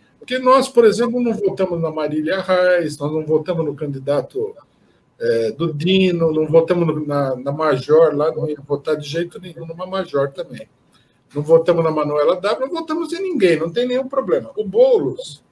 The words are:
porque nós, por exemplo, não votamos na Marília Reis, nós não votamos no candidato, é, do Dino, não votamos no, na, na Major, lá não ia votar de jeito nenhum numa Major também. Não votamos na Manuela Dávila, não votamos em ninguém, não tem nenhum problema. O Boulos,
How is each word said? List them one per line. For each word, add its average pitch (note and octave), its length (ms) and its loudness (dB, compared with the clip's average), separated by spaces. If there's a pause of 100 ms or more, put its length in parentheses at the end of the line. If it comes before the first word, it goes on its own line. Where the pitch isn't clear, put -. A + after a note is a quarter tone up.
(180)
porque B3+ 220 -6
nós, B3+ 280 4
por A#3 180 6
exemplo, A3+ 360 2
não A#3 120 0
votamos F#3 480 -2
na D#3+ 100 -2
Marília D#3 500 -2
Reis, F3+ 560 2
nós D3 140 -4
não D#3 140 -4
votamos D#3 380 0
no D3 120 -4
candidato, C#3 800 -4 (640)
é, A2+ 320 0
do D3+ 220 -4
Dino, F3 580 2
não D#3 160 0
votamos E3 400 4
no, D3+ 180 -2
na, C#3+ 300 -2
na C3 160 -6
Major, D3+ 640 4
lá D3+ 160 0
não D#3 180 -4
ia D3 180 -8
votar D3 300 -2
de C#3+ 100 -10
jeito E3+ 320 -6
nenhum E3+ 260 -16
numa E3+ 200 -12
Major D#3 460 -2
também. B2 360 -14 (640)
Não D3 80 -4
votamos E3 420 4
na D#3+ 80 0
Manuela D3+ 480 0
Dávila, A#3 280 -2
não D#4+ 120 -6
votamos D#4+ 340 -6
em F4 80 -6
ninguém, A3 360 2
não E3 140 -4
tem B3 160 -2
nenhum B3+ 200 -4
problema. F3 480 -2
O G#3+ 80 -4
Boulos, G3 880 0